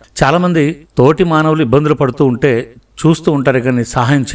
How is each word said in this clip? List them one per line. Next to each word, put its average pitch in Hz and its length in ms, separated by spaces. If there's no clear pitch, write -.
చాలామంది 160 600
తోటి 156 260
మానవులు 156 380
ఇబ్బందులు 147 320
పడుతూ 139 320
ఉంటే 123 480
చూస్తూ 160 300
ఉంటారు 135 280
కానీ 123 240
సహాయం 131 520